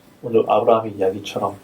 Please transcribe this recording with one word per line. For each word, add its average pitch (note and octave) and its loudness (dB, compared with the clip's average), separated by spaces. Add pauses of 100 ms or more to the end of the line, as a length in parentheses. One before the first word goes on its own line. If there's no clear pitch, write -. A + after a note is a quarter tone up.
(240)
오늘 A2+ 2
아브라함의 A2 2
이야기처럼 G2 -4